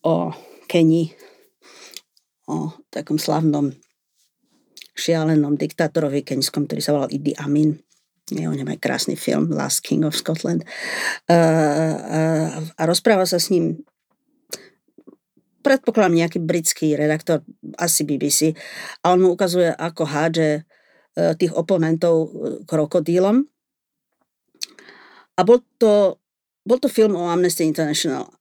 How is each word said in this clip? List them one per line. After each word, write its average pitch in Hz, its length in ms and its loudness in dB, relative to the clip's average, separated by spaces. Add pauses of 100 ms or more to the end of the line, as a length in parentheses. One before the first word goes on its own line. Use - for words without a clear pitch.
o 165 280 0 (380)
Kenii, 165 420 4 (1400)
o 160 240 -6 (160)
takom - 240 -4
slavnom, 151 560 0 (1200)
šialenom 156 640 2
diktátorovi 151 640 -2
keňskom, 139 480 -4
ktorý 131 160 -6
sa - 80 0
volal 143 160 0
Idi 143 320 -4
Amin. 151 320 2 (560)
Je - 160 -6
o 160 80 -4
ňom - 160 -6
aj 76 80 -6
krásny - 400 -4
film - 320 -2
Last 147 320 -4
King - 240 -2
of 151 80 -2
Scotland. 165 560 -4 (560)
E, - 80 2
e, 170 60 6 (1400)
a - 80 -4
rozpráva 185 400 2
sa 175 160 0
s - 80 -4
ním, 165 320 0 (1800)
predpokladám, 226 480 2
nejaký 165 320 0
britský 160 560 -2
redaktor, 151 400 0 (400)
asi 170 240 -2
B 147 160 -4
B 147 80 -2
C, 156 240 0 (480)
a 180 160 4
on 185 80 4
mu 180 80 4
ukazuje, 175 400 0
ako 165 320 -6
hádže, 156 640 0 (480)
e, 170 240 2
tých 175 160 0
oponentov, 165 580 0
e, 160 140 0 (400)
krokodílom. 180 800 0 (1800)
A - 80 -2
bol 233 240 6 (160)
to, 208 400 4 (480)
bol 240 80 4
to 254 160 -2
film 214 240 4
o 175 160 -2
Amnesty 175 320 0
International. 151 640 -2 (120)